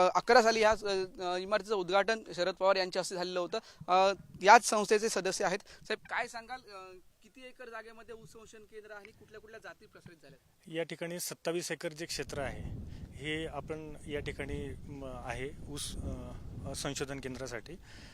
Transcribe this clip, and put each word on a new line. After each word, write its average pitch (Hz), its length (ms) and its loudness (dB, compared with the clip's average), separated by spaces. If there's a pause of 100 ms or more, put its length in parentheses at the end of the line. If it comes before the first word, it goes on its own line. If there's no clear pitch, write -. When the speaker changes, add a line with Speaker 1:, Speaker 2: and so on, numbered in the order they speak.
(140)
Speaker 1:
अकरा 233 280 8
साली 226 200 4
ह्या, 214 80 8
अ, 190 680 -2
इमारतीचं 202 380 0
उद्घाटन 196 460 2 (160)
शरद 175 180 0
पवार 190 220 4
यांच्या 185 240 0
हस्ते 180 140 -4
झालेलं 180 260 -2
होतं. 175 180 -2 (300)
अ, 190 240 6 (300)
याच 214 220 12
संस्थेचे 214 440 2
सदस्य 190 360 0
आहेत. 190 140 2
साहेब, - 400 -8 (120)
काय 233 180 -4
सांगाल, 233 320 -14
अ, 190 320 -16 (300)
किती 254 240 -20
एकर 254 220 -18
जागेमध्ये 226 460 -16
ऊस 226 180 -20
संशोधन 220 320 -20
केंद्र 208 260 -20
आणि 208 220 -18
कुठल्या 214 280 -20
कुठल्या 214 240 -18
जाती 226 220 -18
प्रसारित 170 360 -20
झाल्या? - 540 -16
Speaker 2:
या 165 60 2
ठिकाणी 170 380 -6
सत्तावीस 165 520 -4
एकर 160 200 -6
जे 156 140 -10
क्षेत्र 143 320 -6
आहे, 113 240 -4 (540)
हे 156 300 -4
आपण 147 480 -8 (140)
या 143 120 -4
ठिकाणी, 143 540 -6 (120)
म, 135 380 -10
आहे 127 480 -8
ऊस, - 240 -8
अ, 123 800 -10
संशोधन 139 460 -6
केंद्रासाठी. 127 540 -10 (400)